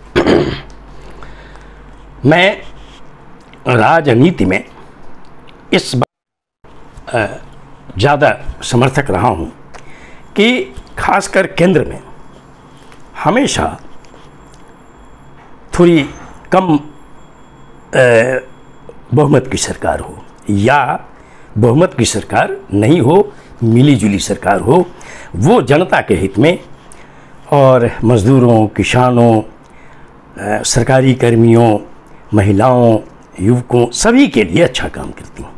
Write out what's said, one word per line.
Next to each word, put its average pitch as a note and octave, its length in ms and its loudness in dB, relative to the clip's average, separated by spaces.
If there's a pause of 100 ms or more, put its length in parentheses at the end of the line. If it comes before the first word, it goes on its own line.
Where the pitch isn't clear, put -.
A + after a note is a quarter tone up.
(160)
<clears throat> - 360 0 (1700)
मैं F3 360 2 (1040)
राजनीति C3 760 2
में F#2 200 -2 (1080)
इस - 220 -2
बार, - 760 -10 (460)
अ, G#2 220 -4 (600)
ज़्यादा C#3 460 0 (180)
समर्थक C3 480 -2
रहा F#2+ 180 0
हूँ - 240 -6 (840)
कि A#3+ 380 0 (240)
खासकर F#3+ 480 -2
केंद्र E3 380 0
में - 180 -12 (1200)
हमेशा G3 560 -2 (2000)
थोड़ी E3+ 280 4 (460)
कम, F3+ 240 2 (1160)
अ, B2 440 2 (760)
बहुमत C#3+ 380 2
की F#2+ 60 -4
सरकार D2+ 420 -6
हो - 240 -16 (260)
या B2 540 0 (540)
बहुमत B2+ 400 2
की A#2 60 0
सरकार - 520 -2 (160)
नहीं A#2 280 2
हो, D#3+ 320 2 (320)
मिलीजुली A#2 540 2
सरकार G2 420 -4
हो, E3+ 260 2 (500)
वो E3 260 2
जनता D3 380 0
के G#2+ 140 -2
हित F#2+ 240 -2
में D#3 200 2 (920)
और C3 380 4 (140)
मज़दूरों, A#2 640 4
किसानों, A#2 760 2
अ, - 1200 -12
सरकारी C3 520 2
कर्मियों, A#2 640 4 (560)
महिलाओं, A2 640 2 (420)
युवकों, A#2+ 500 0
सभी A#3+ 380 2
के A2+ 160 0
लिए F2+ 180 0
अच्छा - 260 -2
काम C#2 220 -12
करती - 320 -18
हूँ। - 160 -18